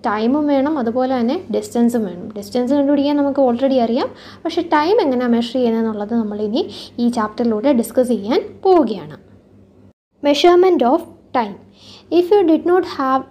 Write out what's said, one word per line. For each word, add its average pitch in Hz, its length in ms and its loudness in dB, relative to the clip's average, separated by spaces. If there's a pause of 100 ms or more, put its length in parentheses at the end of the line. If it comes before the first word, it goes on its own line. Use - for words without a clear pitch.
ടൈമും 233 440 0
വേണം, 277 300 0
അതുപോലെ 254 380 -2
തന്നെ 240 160 0 (200)
ഡിസ്റ്റൻസും 233 520 0
വേണം. 180 180 -12 (120)
ഡിസ്റ്റൻസ് 247 400 -4
കണ്ടുപിടിക്കാൻ 285 440 2
നമുക്ക് 277 260 0
already 262 380 0
അറിയാം, 240 220 -2 (360)
പക്ഷേ 330 180 -4 (120)
ടൈം 311 300 2
എങ്ങനെയാണ് 247 320 0
മെഷർ 233 220 -4
ചെയ്യുന്നതെന്നുള്ളത് 226 640 -2
നമ്മളിനി 214 400 -4 (420)
ഈ 240 40 2 (100)
ചാപ്റ്ററിലൂടെ 220 540 -2 (100)
ഡിസ്കസ് 240 340 0
ചെയ്യാൻ 220 260 -2 (240)
പോവുകയാണ്. 208 520 2 (1080)
Measurement 349 540 4 (100)
of 330 80 2 (380)
time. 208 180 -4 (640)
If 349 140 2
you 415 80 6 (100)
did 311 200 2
not 359 140 2 (140)
have 262 320 -2